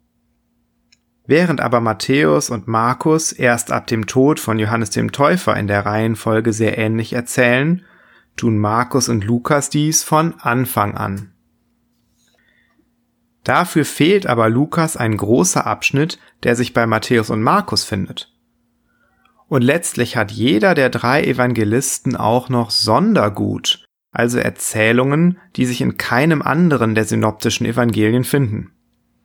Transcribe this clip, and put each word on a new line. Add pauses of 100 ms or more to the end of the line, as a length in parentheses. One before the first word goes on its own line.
(1300)
Während
aber
Matthäus
und
Markus
erst
ab
dem
Tod
von
Johannes
dem
Täufer
in
der
Reihenfolge
sehr
ähnlich
erzählen, (540)
tun
Markus
und
Lukas
dies
von
Anfang
an. (2000)
Dafür
fehlt
aber
Lukas
ein
großer
Abschnitt, (240)
der
sich
bei
Matthäus
und
Markus
findet. (1200)
Und
letztlich
hat
jeder
der
drei
Evangelisten
auch
noch
Sondergut, (280)
also
Erzählungen, (160)
die
sich
in
keinem
anderen
der
synoptischen
Evangelien
finden. (540)